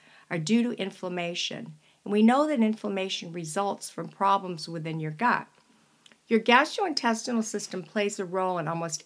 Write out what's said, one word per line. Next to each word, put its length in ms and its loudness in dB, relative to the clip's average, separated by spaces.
are 100 -2
due 240 4
to 180 -4
inflammation, 920 -6
and 80 -2
we 100 6
know 240 6
that 140 2
inflammation 720 -2
results 560 -4
from 180 -10
problems 640 -2
within 320 -6
your 100 -4
gut. 360 0
Your 120 4
gastrointestinal 1040 2
system 400 -6
plays 340 -2
a 60 -6
role 360 -2
in 100 -2
almost 360 -4